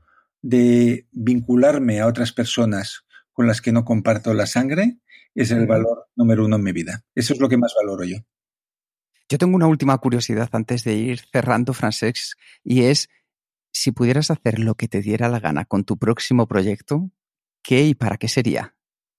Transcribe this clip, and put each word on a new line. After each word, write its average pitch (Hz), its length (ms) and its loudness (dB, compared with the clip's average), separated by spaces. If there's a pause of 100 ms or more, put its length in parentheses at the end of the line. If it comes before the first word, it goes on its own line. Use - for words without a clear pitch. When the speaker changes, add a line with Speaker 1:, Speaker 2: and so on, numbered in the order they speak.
(400)
Speaker 1:
de 120 720 2
vincularme 123 880 2
a 110 60 2
otras 120 260 -2
personas 113 720 -4 (280)
con 120 160 2
las 107 120 0
que 117 120 0
no 117 120 2
comparto 110 500 0
la 101 120 0
sangre 156 520 -2 (360)
es 120 160 -2
el 117 120 2
Speaker 2:
Ujú. 110 60 2
Speaker 1:
valor 113 460 0
número 113 300 2
uno 107 120 2
en 104 60 0
mi 98 100 -2
vida. 85 320 -8 (100)
Eso 120 200 -2
es 123 60 -6
lo 135 80 2
que 123 80 2
más 120 240 0
valoro 98 240 -6
yo. 92 140 -8 (1120)
Speaker 2:
Yo 139 80 -2
tengo 180 200 2
una 170 100 4
última 139 320 2
curiosidad 117 540 -2
antes 113 320 -4
de 113 100 -2
ir 117 260 -4 (120)
cerrando, 123 420 0
Francesc, - 640 -4 (240)
y 123 220 2
es, 139 240 2 (640)
si - 180 -2
pudieras 123 400 0
hacer 113 300 -2
lo 113 160 -2
que 113 120 -8
te 101 140 -4
diera 107 260 -2
la 117 120 -2
gana 80 240 -4
con 98 200 -2
tu - 140 -6
próximo 117 480 0
proyecto, 107 640 -2 (520)
¿qué 135 220 2
y 151 100 4
para 110 220 -2
qué 110 120 -8
sería? 101 460 -2 (440)